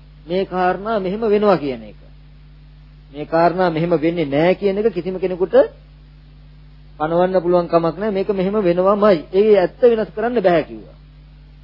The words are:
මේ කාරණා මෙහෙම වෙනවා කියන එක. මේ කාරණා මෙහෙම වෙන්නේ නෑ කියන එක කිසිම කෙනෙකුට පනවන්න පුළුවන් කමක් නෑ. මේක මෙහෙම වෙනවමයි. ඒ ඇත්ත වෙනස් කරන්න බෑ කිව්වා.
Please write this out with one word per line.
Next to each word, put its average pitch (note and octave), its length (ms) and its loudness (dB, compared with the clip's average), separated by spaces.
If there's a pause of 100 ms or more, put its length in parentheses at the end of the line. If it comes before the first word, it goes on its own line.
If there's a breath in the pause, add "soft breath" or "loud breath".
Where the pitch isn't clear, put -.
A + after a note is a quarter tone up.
(240)
මේ F3+ 220 -4
කාරණා F#3 540 -4
මෙහෙම F#3+ 240 -6
වෙනවා G#3 340 2
කියන B2+ 260 -8
එක. G#2 160 -20 (1080)
මේ D3 160 -12
කාරණා E3+ 440 2
මෙහෙම E3+ 260 -2
වෙන්නේ E3 320 0
නෑ D#3+ 280 2
කියන G3 220 -2
එක G#3+ 120 0
කිසිම F#3 280 -8
කෙනෙකුට F3+ 380 -4 (1400)
පනවන්න F3 480 0
පුළුවන් F3 260 2
කමක් E3 280 0
නෑ. G#3 160 -4
මේක F#3+ 180 -4
මෙහෙම G3 260 -2
වෙනවමයි. G3 600 2 (120)
ඒ G#3 260 4
ඇත්ත F3 280 0
වෙනස් A3 260 2
කරන්න A3+ 320 -4
බෑ F3 220 2
කිව්වා. A2 340 -20 (680)